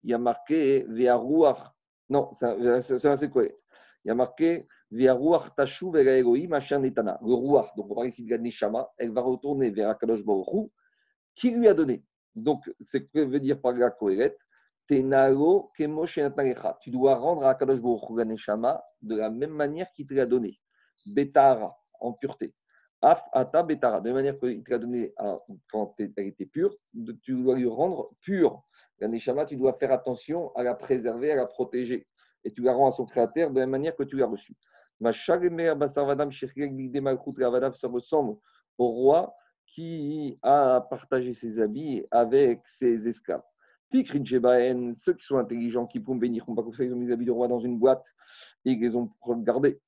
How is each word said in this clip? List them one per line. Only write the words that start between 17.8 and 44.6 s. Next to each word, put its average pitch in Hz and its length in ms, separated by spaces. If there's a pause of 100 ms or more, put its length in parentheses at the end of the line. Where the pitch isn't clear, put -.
Baruch 120 280
Hu 113 80
la 117 80
neshama 110 580 (180)
de 110 140
la 110 140
même 131 220
manière 151 400
qu'il 143 140
te 139 80
l'a 131 120
donné. 117 340 (460)
Betara, 135 720 (240)
en 117 140
pureté. - 400 (480)
Af 165 320
ata 143 300
betara, 131 360
de 107 100
la 127 60
manière 139 240
qu'il 123 240
te - 80
l'a 120 60
donné 117 400
à, 101 200 (320)
quand 107 180 (100)
t'es, 101 180
elle 98 120
était 101 180
pure, 190 300 (180)
de, 113 180
tu 127 220
dois 127 220
lui 123 120
rendre 151 440 (100)
pure. 180 420 (360)
La 107 80
neshama, 123 380
tu 147 120
dois 127 160
faire 131 180
attention 135 640
à 120 80
la 123 120
préserver, 123 560
à 147 40
la 127 120
protéger. 123 600 (360)
Et - 100
tu 123 80
la 123 120
rends 135 140
à 127 40
son 123 140
créateur 147 460
de 131 80
la 131 80
manière 143 280
que 143 80
tu 139 120
l'as 127 120
reçue. - 280 (440)
Machal 175 500
Meir 165 260
Basar 143 300
Vadam 139 260
Shirkek 135 440
Bigde 131 260
Malchut 131 360
Ravadav, 127 360
ça - 140
ressemble 123 500 (400)
au 123 100
roi 135 480 (320)
qui 156 760
a 131 480
partagé 123 440
ses 113 260
habits 117 520
avec 120 540
ses 117 420
esclaves. 90 360 (480)
Pikrin 147 320
Shebaen, 123 720